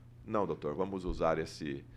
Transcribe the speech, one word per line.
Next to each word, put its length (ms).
"Não, 220
doutor, 280
vamos 300
usar 340
esse, 460